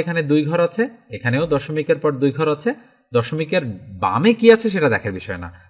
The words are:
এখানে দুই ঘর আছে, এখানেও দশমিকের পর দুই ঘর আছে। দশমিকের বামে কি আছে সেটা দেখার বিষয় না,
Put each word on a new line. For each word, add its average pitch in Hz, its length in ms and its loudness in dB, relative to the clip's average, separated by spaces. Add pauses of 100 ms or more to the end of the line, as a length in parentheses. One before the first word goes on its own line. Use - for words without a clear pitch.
এখানে 170 180 -4 (100)
দুই 151 180 4
ঘর 170 180 0
আছে, 214 160 -4 (340)
এখানেও 123 260 0 (100)
দশমিকের 151 500 -2
পর 151 80 2 (100)
দুই 139 160 4
ঘর 156 180 0
আছে। 226 160 -2 (460)
দশমিকের 156 460 -2 (400)
বামে 120 360 4
কি 226 160 4
আছে 226 180 0
সেটা 156 220 2
দেখার 107 240 -4
বিষয় 90 240 -10
না, 87 60 -12 (200)